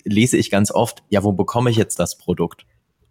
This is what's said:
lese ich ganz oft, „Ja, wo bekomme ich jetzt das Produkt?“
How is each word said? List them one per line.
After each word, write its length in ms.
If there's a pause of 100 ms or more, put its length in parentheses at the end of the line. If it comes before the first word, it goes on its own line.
lese 320
ich 140
ganz 220
oft, 360
„Ja, 140
wo 100
bekomme 380
ich 60
jetzt 240
das 180
Produkt?“ 480 (440)